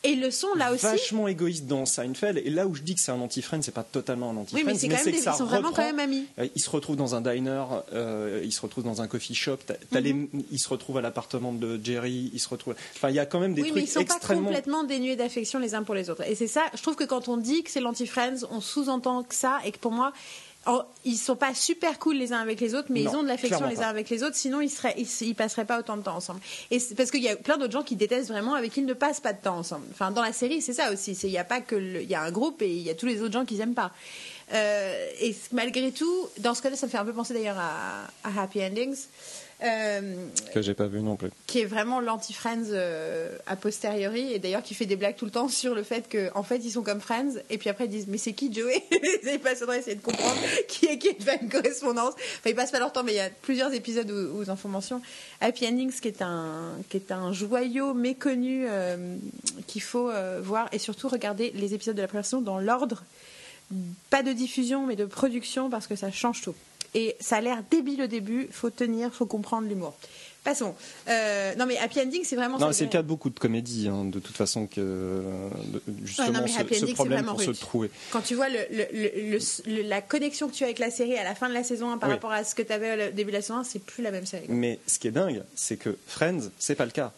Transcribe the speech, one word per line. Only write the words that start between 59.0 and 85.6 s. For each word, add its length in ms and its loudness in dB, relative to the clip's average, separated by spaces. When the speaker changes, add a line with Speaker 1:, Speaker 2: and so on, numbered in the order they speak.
Speaker 1:
qu'il 140 -6
faut, 280 0
euh, 320 -2
voir, 300 0
et 60 -2
surtout 300 -4
regarder 460 0
les 200 0
épisodes 220 -2
de 60 0
la 60 0
première 180 -2
saison 160 0
dans 160 -2
l'ordre, 460 2
pas 120 6
de 100 2
diffusion, 540 0
mais 100 0
de 100 0
production, 640 0
parce 160 -4
que 100 -4
ça 140 -4
change 320 -2
tout. 120 -6
Et 220 2
ça 180 2
a 40 4
l'air 180 0
débile 300 4
au 40 2
début, 460 -2
faut 180 -2
tenir, 420 0
faut 140 0
comprendre 400 -2
l'humour. 280 -4
Passons. 320 0
Euh, 480 2
non, 100 2
mais 120 2
Happy 220 2
Ending, 240 0
c'est 120 -2
vraiment 220 0
Speaker 2:
Non, 100 6
Speaker 1:
ça, 60 4
Speaker 2:
c'est 100 4
le 60 0
Speaker 1:
c'est 80 2
Speaker 2:
cas 40 4
de 60 -2
beaucoup 220 0
de 100 -12
comédies, 480 2
hein, 160 2
de 160 -2
toute 160 -14
façon, 320 0
que, 120 -4
de, 1000 -2
justement, 240 0
Speaker 1:
Ouais, 60 2
non, 100 2
mais 80 0
Speaker 2:
ce, 80 0
Speaker 1:
Happy 140 2
Speaker 2:
ce 80 4
Speaker 1:
Ending, 80 2
c'est 40 -2
Speaker 2:
problème 280 4
Speaker 1:
vraiment 100 0
Speaker 2:
pour 100 -2
se 60 4
Speaker 1:
rude. 100 -2
Speaker 2:
trouver. 320 0
Speaker 1:
Quand 80 2
tu 160 -2
vois 140 4
le, 80 0
le, 220 0
le, 460 -2
le, 0 -
le, 60 -2
la 140 2
connexion 460 0
que 60 -6
tu 80 -2
as 40 4
avec 120 -2
la 140 0
série 240 2
à 80 -2
la 100 -2
fin 140 0
de 60 0
la 100 0
saison 260 -2
un 80 -2
par 120 2
Speaker 2:
Oui. 40 6
Speaker 1:
rapport 180 -4
à 120 0
ce 100 -4
que 80 0
t'avais 460 0
au 40 -4
début 200 0
de 60 0
la 40 0
saison 140 -4
un, 80 -2
c'est 180 -6
plus 220 -8
la 80 0
même 140 -4
série. 220 -8
Speaker 2:
Mais 380 2
ce 140 2
qui 80 0
est 40 0
dingue, 300 2
c'est 220 -2